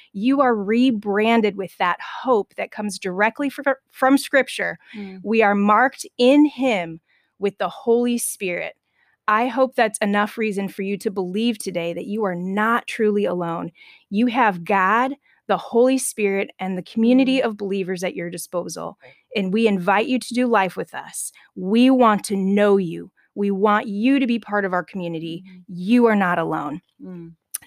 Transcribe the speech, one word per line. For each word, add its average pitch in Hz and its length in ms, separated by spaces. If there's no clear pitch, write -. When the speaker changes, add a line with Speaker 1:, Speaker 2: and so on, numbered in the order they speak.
Speaker 1:
you 254 300
are 254 120
rebranded 214 1040
with 190 220
that 180 240
hope - 540
that - 160
comes 208 280
directly 214 500
fr-, 277 220
from 269 280
Scripture. 208 640
Speaker 2:
Mm. 196 300
Speaker 1:
We 220 200
are 202 120
marked 208 500
in 269 260
Him 214 560
with 196 180
the 185 120
Holy 240 480
Spirit. 175 580
I 220 200
hope 262 280
that's 220 220
enough 208 400
reason 196 320
for 202 120
you 196 160
to 214 140
believe 202 460
today 170 360
that 175 120
you 214 180
are 185 120
not 202 520
truly 208 380
alone. 170 460
You 220 180
have 214 360
God, 208 520
the 190 100
Holy 254 400
Spirit, 196 600
and 190 180
the 185 60
community 254 560
Speaker 2:
Mm. 247 60
Speaker 1:
of 220 120
believers 190 460
at 180 120
your 175 140
disposal. 170 720
Speaker 2:
Right. - 100
Speaker 1:
And 185 180
we 226 140
invite 202 400
you 254 120
to - 140
do 247 140
life 196 300
with - 160
us. - 400
We 220 340
want 226 360
to 196 120
know 202 400
you. 170 340
We 202 160
want 208 360
you 233 320
to 262 80
be 233 120
part 208 240
of 190 80
our 180 120
community. 170 640
Speaker 2:
Mm-hmm. 185 220
Speaker 1:
You 202 380
are 220 100
not 180 240
alone. 160 420
Speaker 2:
Mm. 175 300